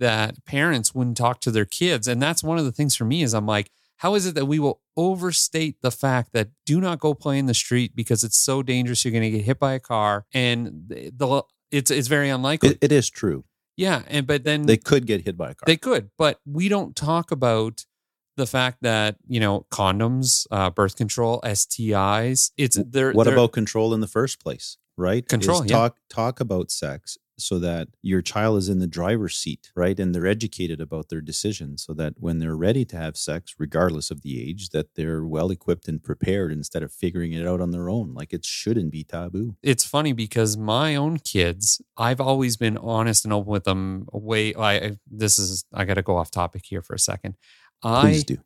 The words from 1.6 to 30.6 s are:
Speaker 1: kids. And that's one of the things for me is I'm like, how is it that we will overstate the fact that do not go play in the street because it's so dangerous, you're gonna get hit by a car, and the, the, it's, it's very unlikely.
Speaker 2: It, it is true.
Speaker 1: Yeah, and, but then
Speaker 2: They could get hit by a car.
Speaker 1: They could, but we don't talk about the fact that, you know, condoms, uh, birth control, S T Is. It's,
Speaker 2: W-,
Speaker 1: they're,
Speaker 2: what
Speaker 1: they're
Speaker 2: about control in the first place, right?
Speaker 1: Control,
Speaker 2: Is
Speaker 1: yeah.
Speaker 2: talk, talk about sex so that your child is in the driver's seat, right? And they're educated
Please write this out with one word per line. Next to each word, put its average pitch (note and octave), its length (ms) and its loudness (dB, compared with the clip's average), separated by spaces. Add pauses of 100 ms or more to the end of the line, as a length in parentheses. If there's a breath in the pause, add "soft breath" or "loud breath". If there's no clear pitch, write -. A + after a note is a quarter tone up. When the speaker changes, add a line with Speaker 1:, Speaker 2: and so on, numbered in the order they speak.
Speaker 1:
kids. C#3+ 420 0
And A#2+ 140 0
that's D#3+ 240 0
one D#3+ 140 0
of D#3 80 0
the B2 60 -2
things D3 220 0
for A#2 120 0
me D3+ 160 2
is A#2+ 100 2
I'm G#2+ 140 0
like, G#2+ 240 0 (300)
how F#3 140 2
is F#3+ 120 2
it F3+ 80 -4
that C#3 100 0
we D3 140 0
will C#3+ 240 0 (120)
overstate E3+ 840 0
the B2+ 100 0
fact B2+ 440 0
that A2 140 0 (180)
do D3+ 140 2
not F3 180 0
go D3+ 160 2
play C#3 240 -2
in C#3 80 0
the B2 80 2
street B2 420 0
because A#2 280 0
it's A2 120 0
so C3+ 260 2
dangerous, B2 420 0
you're A#2+ 80 0
gonna A2+ 180 2
get G#2+ 160 -2
hit C3 120 2
by C3+ 140 0
a C3 80 -4
car, G#2 540 0
and A#2+ 540 -2
the, B1 280 -12
the, C3+ 260 2 (280)
it's, C#3 200 2
it's C3 180 2
very C#3+ 200 4
unlikely. C3+ 420 4
Speaker 2:
It, C3+ 120 0
it C#3+ 100 4
is C#3 160 4
true. D2+ 360 -4 (320)
Speaker 1:
Yeah, F3 320 0
and, C#3+ 180 -2
but C#3+ 180 0
then D3+ 220 0
Speaker 2:
They A2+ 100 8
could C3 300 2
get G#2 180 0
hit F2 140 -4
by D2 140 -6
a - 20 -16
car. - 120 -18
Speaker 1:
They D#3+ 120 6
could, C3 400 -2
but D3+ 260 2
we D#3 240 -2
don't G3 260 0
talk E3 360 -2
about A#2 560 0 (500)
the C3+ 100 -2
fact B2+ 360 0
that, A2 340 2 (100)
you A#2+ 140 -2
know, G2+ 300 0
condoms, A#2 800 0
uh, G2 200 0
birth F#2+ 260 2
control, A#2 460 0
S G#2 220 -2
T A2 280 -2
Is. G#2+ 640 2
It's, C3 180 2
Speaker 2:
W-, A#2+ 140 -2
Speaker 1:
they're, C3 220 2
Speaker 2:
what A2+ 120 6
Speaker 1:
they're A#2+ 80 6
Speaker 2:
about B2 200 6
control A2+ 420 0
in A2 60 0
the A2 60 -2
first A#2+ 340 -2
place, - 360 -10 (220)
right? G2 280 0
Speaker 1:
Control, D3+ 360 2
Speaker 2:
Is G#2+ 80 0
Speaker 1:
yeah. A2+ 60 6
Speaker 2:
talk, A#2 200 2 (140)
talk A#2 300 -2
about G2 300 -2
sex - 460 -8 (220)
so - 200 -4
that E2+ 300 -4 (120)
your F#2 220 2
child G#2+ 340 0
is F#2+ 140 0
in F#2+ 80 2
the F#2 80 0
driver's F2 500 -2
seat, - 400 -8
right? F#2 240 0
And F#2 140 0
they're F2 120 -2
educated F#2 540 -2